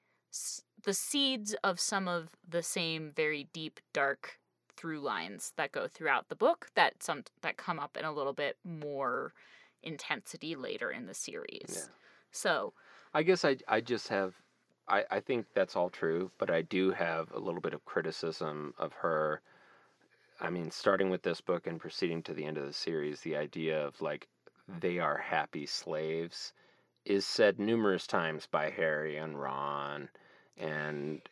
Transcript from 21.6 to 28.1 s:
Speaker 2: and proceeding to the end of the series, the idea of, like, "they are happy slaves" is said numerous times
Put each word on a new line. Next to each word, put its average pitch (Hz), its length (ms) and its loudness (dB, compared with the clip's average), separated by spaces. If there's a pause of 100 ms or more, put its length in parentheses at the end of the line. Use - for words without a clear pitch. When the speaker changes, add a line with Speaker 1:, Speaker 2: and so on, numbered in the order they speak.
Speaker 2:
and 85 140 -6
proceeding 82 440 -2
to 82 100 -8
the 76 100 -4
end 76 140 -4
of 71 80 -2
the 73 80 -8
series, 76 480 -2
the 78 140 -2
idea 76 500 0
of, - 160 -10
like, 76 260 -4 (520)
"they 87 180 0
are 76 180 2
happy 76 480 -2
slaves" 80 880 -4 (540)
is 98 200 4
said 104 320 6
numerous 104 480 4
times 80 400 0